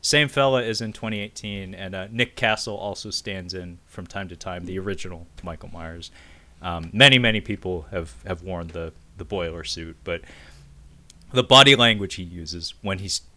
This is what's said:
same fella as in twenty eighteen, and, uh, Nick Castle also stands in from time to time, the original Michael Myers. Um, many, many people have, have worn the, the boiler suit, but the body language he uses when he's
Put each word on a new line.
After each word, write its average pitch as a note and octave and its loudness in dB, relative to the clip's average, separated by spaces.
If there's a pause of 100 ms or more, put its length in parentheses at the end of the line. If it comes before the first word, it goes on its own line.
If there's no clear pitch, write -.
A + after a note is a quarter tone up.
same D3 4
fella C3+ 2
as A2 -2
in A2 -6
twenty G#2+ -6
eighteen, G2+ -10
and, F#2+ -10
uh, F#2+ -8
Nick A#2 -2
Castle A2 0
also G2+ -8
stands F#2+ -8
in F2 -10
from F2 -14
time G2 -8
to F2 -12
time, F2+ -10
the F#2 -6
original F#2 -6 (160)
Michael F2 -10
Myers. E2+ -12 (520)
Um, E2+ -6
many, C3 8
many A2 2
people F#2 -6
have, E2+ -6 (140)
have F2+ -6
worn F2+ -8
the, E2 -10 (260)
the - -10
boiler E2+ -6
suit, E2 -10
but E2+ -6 (1080)
the B2 4
body C#3 10
language A2 4
he F#2 -8
uses E2+ -10
when F#2+ -2
he's F#2+ -6 (140)